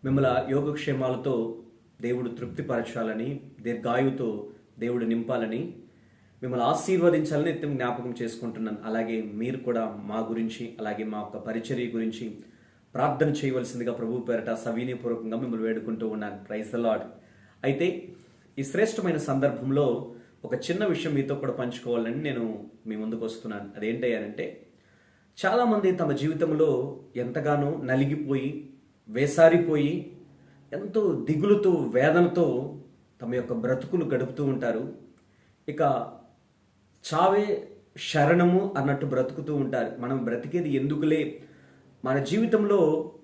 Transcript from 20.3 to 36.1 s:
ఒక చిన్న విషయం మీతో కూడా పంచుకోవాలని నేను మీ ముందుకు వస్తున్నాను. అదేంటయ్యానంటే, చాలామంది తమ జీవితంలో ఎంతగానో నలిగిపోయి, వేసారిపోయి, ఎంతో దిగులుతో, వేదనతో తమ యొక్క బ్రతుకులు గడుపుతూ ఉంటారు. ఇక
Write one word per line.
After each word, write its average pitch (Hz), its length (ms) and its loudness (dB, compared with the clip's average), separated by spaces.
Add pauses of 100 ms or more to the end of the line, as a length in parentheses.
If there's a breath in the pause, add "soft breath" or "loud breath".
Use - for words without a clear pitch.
ఒక - 100 -4
చిన్న 190 300 -2
విషయం 165 280 0
మీతో 135 220 0
కూడా 139 180 -4
పంచుకోవాలని 120 680 -4
నేను 113 460 -4 (180)
మీ 110 80 -6
ముందుకు 110 300 -4
వస్తున్నాను. 104 500 -8
అదేంటయ్యానంటే, 110 920 -4 (800 soft breath)
చాలామంది 214 460 4
తమ 170 200 0
జీవితంలో 151 880 2 (160)
ఎంతగానో 143 540 0 (140)
నలిగిపోయి, 139 880 0 (380)
వేసారిపోయి, 156 1080 4 (560 soft breath)
ఎంతో 208 560 0
దిగులుతో, 196 420 6 (240)
వేదనతో 165 520 6 (760)
తమ 120 120 -4
యొక్క 123 200 -2
బ్రతుకులు 131 520 0
గడుపుతూ 127 400 -2
ఉంటారు. 120 480 0 (760 soft breath)
ఇక 147 140 -4 (1200)